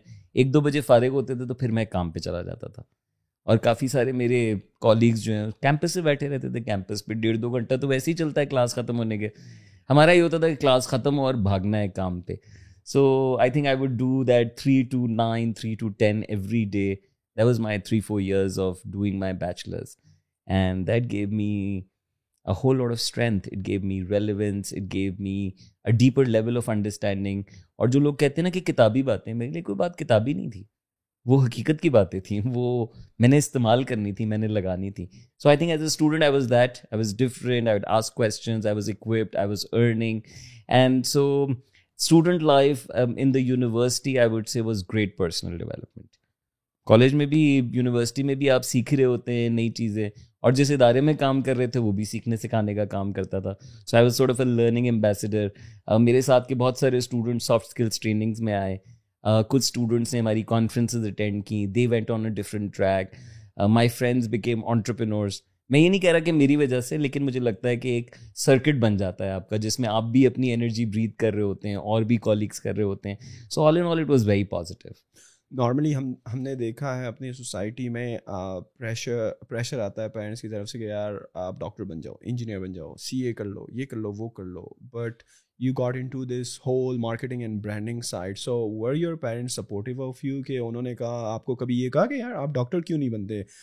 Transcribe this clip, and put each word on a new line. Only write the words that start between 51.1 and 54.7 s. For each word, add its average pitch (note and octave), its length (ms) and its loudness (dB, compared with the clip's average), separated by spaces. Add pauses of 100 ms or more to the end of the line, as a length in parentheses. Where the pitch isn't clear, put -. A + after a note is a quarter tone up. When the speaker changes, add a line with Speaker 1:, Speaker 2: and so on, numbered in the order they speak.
Speaker 1:
کام C3+ 280 0
کر C3 140 0
رہے B2+ 100 0
تھے B2 140 -2
وہ G#2+ 120 2
بھی G#2 120 -2
سیکھنے A#2 320 -4
سکھانے G#2+ 380 -2
کا G#2 100 -2
کام G2 280 -4
کرتا F#2+ 280 -4
تھا۔ G2 140 -6 (400)
So A#2 100 8
I - 20 8
was B2 40 4 (120)
sort B2+ 120 4
of B2+ 160 2
a A#2 100 2
learning A#2 340 4